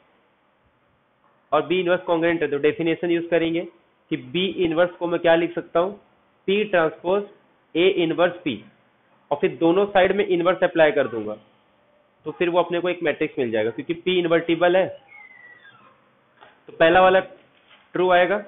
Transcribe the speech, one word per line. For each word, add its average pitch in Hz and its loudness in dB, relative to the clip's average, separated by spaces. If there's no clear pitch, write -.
और 147 0
B 156 -2
inverse 180 0
congruent 170 0
है, 151 -2
तो 143 -4
definition 160 -2
use 170 -2
करेंगे 165 -2
कि 160 -6
B 175 -2
inverse 170 0
को 175 -6
मैं 170 -4
क्या 170 4
लिख 170 -2
सकता 170 -4
हूँ, 196 -4
P 202 0
transpose 175 0
A 175 2
inverse 165 0
P, 123 -4
और 143 -4
फिर 165 -2
दोनों 175 2
side 190 2
में 202 0
inverse 175 0
apply 165 2
कर 139 0
दूंगा, 107 -8
तो 156 -10
फिर 175 -4
वो 175 0
अपने 175 0
को 175 -4
एक 175 -6
matrix 151 -2
मिल 123 -2
जाएगा, 110 -2
क्योंकि 147 -8
P 185 -2
invertible 170 2
है। 185 2
तो 143 -20
पहला 165 6
वाला 185 6
ट्रू - -6
आएगा। 180 4